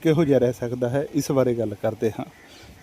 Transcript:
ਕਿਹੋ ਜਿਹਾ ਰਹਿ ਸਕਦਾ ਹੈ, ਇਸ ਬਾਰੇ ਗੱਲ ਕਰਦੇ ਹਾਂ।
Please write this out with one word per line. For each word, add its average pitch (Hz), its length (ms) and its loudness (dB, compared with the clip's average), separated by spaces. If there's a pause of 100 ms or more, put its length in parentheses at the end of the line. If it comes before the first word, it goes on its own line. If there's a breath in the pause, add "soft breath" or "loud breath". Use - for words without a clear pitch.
ਕਿਹੋ 160 220 4
ਜਿਹਾ 139 140 4
ਰਹਿ 123 140 2
ਸਕਦਾ 123 360 -4
ਹੈ, 139 160 -2 (100)
ਇਸ 147 180 -2
ਬਾਰੇ 127 220 2
ਗੱਲ 110 280 -4
ਕਰਦੇ 110 280 -2
ਹਾਂ। - 140 -10 (580 loud breath)